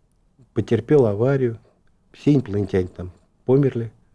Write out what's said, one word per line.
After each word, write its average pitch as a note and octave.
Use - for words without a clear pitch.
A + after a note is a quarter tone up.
Потерпел A#2
аварию. A#2
Все -
инопланетяне G2
там F2+
померли. B2+